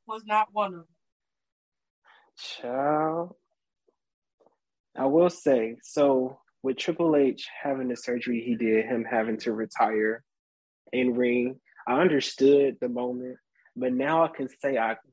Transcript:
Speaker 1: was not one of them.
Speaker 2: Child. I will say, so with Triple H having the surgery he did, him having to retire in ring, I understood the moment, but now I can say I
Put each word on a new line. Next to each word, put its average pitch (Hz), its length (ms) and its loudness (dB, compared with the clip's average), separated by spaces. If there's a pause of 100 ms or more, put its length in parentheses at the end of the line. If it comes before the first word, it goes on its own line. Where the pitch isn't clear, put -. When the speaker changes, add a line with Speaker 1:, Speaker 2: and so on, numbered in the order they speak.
Speaker 1:
was 220 200 -12
not 214 280 0
one 202 220 -4
of 170 60 -16
them. - 140 -20 (1400)
Speaker 2:
Child. 151 960 -4 (1600)
I 135 120 -2
will 170 240 6
say, 120 500 2
so 131 580 2 (220)
with 131 160 -2
Triple 165 380 0
H 139 320 2 (160)
having 135 240 -4
the 120 80 -2
surgery 120 460 -4
he 120 140 -2
did, 110 300 2
him 120 180 -2
having 113 360 -2
to 120 120 -4
retire 110 720 -2 (680)
in 127 220 0
ring, 123 440 0 (280)
I 139 140 0
understood 139 800 4
the 127 100 -4
moment, 123 480 -6 (400)
but 127 140 -2
now 147 320 2
I 156 60 0
can 135 180 -8
say 135 300 -4
I 113 180 0 (180)